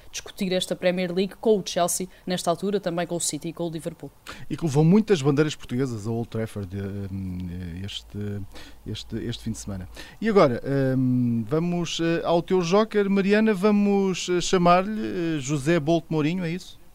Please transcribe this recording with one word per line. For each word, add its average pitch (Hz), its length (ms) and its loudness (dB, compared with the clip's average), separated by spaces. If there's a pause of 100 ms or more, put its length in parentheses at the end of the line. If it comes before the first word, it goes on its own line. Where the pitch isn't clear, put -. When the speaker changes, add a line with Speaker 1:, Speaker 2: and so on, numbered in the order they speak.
(120)
Speaker 1:
discutir - 400 -4
esta 185 240 0
Premier 180 380 0
League 190 260 0
com 220 180 4
o 175 80 -2
Chelsea, 180 440 -2 (180)
nesta 180 240 -2
altura, 190 300 -2
também 175 260 -2
com 175 80 -6
o 170 60 -4
City - 260 -4
e 160 60 -8
com 170 120 -6
o 170 40 -4
Liverpool. 160 420 -10 (380)
Speaker 2:
E 139 80 -4
que - 80 -2
levou 147 180 4
muitas 190 380 6
bandeiras 147 340 4
portuguesas 123 500 -4
a 113 60 -4
Old 113 160 -4
Trafford, 107 500 -6
eh, 92 1080 -8
este, 101 560 -8 (440)
este, - 300 -10 (100)
este 117 180 -8
fim 113 80 -6
de 107 60 -8
semana. 92 300 -10 (320)
E 202 100 -2
agora, 190 340 6
eh, 135 320 2 (520)
vamos, 170 520 -2
eh, 165 240 0
ao 170 180 2
teu 185 200 0
joker, 202 480 2
Mariana, 202 440 4
vamos, 196 760 2
eh, 175 100 2
chamar-lhe, 185 1000 2
eh, - 20 -2
José 143 400 0
Bolt 160 280 0
Mourinho, 160 380 0
é 160 60 -4
isso? - 280 -10 (160)